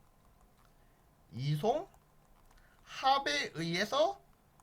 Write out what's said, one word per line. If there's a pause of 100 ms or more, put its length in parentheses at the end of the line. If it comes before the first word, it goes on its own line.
(1300)
이송합에 (1700)
의해서 (420)